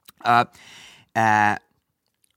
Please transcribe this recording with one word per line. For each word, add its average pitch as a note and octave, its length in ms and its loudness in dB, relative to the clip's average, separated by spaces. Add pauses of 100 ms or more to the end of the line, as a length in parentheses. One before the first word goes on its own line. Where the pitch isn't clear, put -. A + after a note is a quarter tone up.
(260)
Ö, A#2 40 -2 (100)
ö, - 1200 -4 (760)